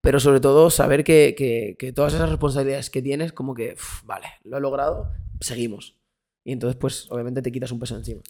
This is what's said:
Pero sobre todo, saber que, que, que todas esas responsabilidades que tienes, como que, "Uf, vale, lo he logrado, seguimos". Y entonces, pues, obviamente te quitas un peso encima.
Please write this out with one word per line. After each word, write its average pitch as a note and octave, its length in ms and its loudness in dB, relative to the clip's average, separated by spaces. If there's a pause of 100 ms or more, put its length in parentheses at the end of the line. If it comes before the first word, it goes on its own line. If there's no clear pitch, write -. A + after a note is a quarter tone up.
Pero C#3 180 4
sobre C3+ 220 6
todo, C#3+ 300 8
saber C#3 340 2
que, D3+ 340 6
que, A#2 400 -2
que C3 140 -10
todas D3 220 0
esas E3 140 0
responsabilidades C#3 600 -2
que C3 120 -4
tienes, C#3+ 300 -4
como C3 220 -8
que, A#2 200 -8
"Uf, - 300 -14
vale, G2 220 -12 (160)
lo A#2+ 140 -10
he C#3 40 -4
logrado, C#3 520 -4 (280)
seguimos". A#2 560 -8 (460)
Y B2 100 -10
entonces, B2 280 -4
pues, - 300 -6
obviamente B2 320 -6
te A#2+ 100 -6
quitas B2 180 -8
un A#2+ 80 -8
peso A2+ 180 -8
encima. - 340 -12